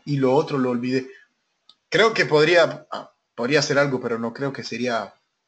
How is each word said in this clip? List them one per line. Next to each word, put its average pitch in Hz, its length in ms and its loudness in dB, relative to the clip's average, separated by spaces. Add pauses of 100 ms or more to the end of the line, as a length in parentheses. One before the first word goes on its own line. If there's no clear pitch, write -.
y 147 100 -2
lo 131 180 2
otro 151 240 0
lo 127 120 0
olvidé. 127 360 -2 (840)
Creo 208 260 4
que 175 120 2
podría, 151 640 4
ah, - 220 -12 (220)
podría 135 260 0
hacer 139 180 0
algo, 139 220 0
pero 117 180 -4
no 117 140 -6
creo 139 200 -6
que 120 120 -12
sería 113 500 -6 (340)